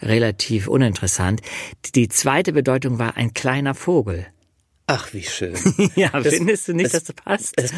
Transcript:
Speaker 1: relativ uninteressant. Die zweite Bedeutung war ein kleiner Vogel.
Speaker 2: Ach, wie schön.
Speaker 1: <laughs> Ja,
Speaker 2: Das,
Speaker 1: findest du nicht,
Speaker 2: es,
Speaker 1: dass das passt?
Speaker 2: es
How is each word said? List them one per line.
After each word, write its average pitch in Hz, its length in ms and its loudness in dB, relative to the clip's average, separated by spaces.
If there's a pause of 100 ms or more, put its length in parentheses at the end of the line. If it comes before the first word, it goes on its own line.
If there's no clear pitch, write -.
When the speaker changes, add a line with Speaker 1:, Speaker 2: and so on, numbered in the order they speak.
Speaker 1:
relativ 110 640 0
uninteressant. 104 760 2 (520)
Die 117 140 4
zweite 156 460 2
Bedeutung 131 440 2
war 117 200 -2
ein 117 180 -2
kleiner 135 400 -2
Vogel. 104 500 0 (600)
Speaker 2:
Ach, - 280 -2
wie 95 100 -10
schön. 87 300 -6 (220)
Speaker 1:
<laughs> 202 200 2
Ja, 185 140 4
Speaker 2:
Das, 147 260 2
Speaker 1:
findest 180 320 0
du 175 60 -4
nicht, 170 140 0
Speaker 2:
es, - 40 -2
Speaker 1:
dass 165 140 0
das - 100 -14
passt? - 400 -4
Speaker 2:
es 127 220 -2